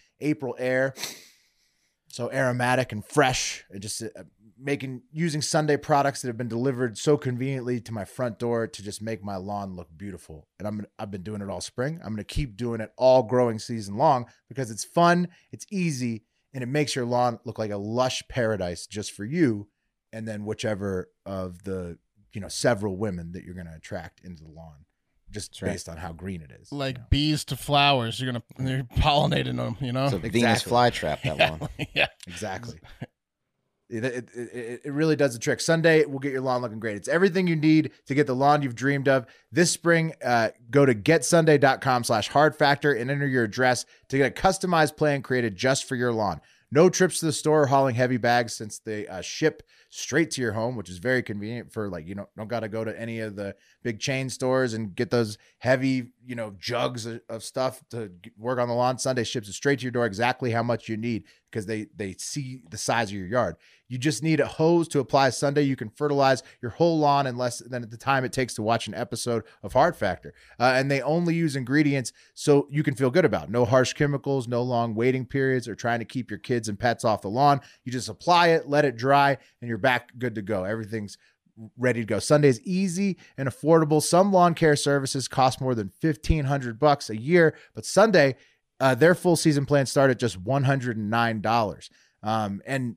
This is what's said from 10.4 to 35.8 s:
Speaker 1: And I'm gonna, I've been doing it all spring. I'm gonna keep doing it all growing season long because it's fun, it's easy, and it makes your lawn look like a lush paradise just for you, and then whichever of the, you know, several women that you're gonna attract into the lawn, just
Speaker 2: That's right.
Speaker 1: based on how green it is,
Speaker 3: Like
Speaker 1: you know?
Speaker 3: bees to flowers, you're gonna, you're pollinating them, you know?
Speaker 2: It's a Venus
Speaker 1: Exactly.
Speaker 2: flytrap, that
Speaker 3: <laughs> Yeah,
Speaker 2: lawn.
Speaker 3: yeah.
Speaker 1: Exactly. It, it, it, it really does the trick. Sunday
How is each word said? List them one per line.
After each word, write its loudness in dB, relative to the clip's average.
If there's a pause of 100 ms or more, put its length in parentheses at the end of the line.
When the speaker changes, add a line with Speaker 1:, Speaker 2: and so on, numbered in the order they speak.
Speaker 1:
And -8
I'm -6
gonna, -10 (120)
I've -10
been -10
doing -6
it -8
all -6
spring. -6
I'm -8
gonna -6
keep -6
doing -4
it -8
all 6
growing 2
season -8
long 2 (220)
because -8
it's -10
fun, 4 (240)
it's -16
easy, -2 (320)
and -8
it -6
makes 0
your -2
lawn 0
look -10
like -2
a -4
lush -2
paradise -2
just -10
for -12
you, 0 (460)
and -10
then -8
whichever -4 (160)
of -10
the, -8 (340)
you -12
know, -12
several -2
women -6
that -12
you're -16
gonna -14
attract -14
into -18
the -20
lawn, -20 (440)
just -12
Speaker 2:
That's -14
right. -4
Speaker 1:
based -10
on -14
how -12
green -10
it -20
is, -20
Speaker 3:
Like -6
Speaker 1:
you -16
know? -20
Speaker 3:
bees 2
to -6
flowers, 2
you're -4
gonna, -6 (260)
you're -2
pollinating 2
them, -4
you -4
know? -2
Speaker 2:
It's 2
a -2
Venus 2
Speaker 1:
Exactly. -4
Speaker 2:
flytrap, 2
that -4
Speaker 3:
<laughs> -
Yeah, 2
Speaker 2:
lawn. -10 (260)
Speaker 3:
yeah. 0 (220)
Speaker 1:
Exactly. -10 (1120)
It, -6
it, -6
it, -12
it -8
really 2
does 2
the -10
trick. -2
Sunday 4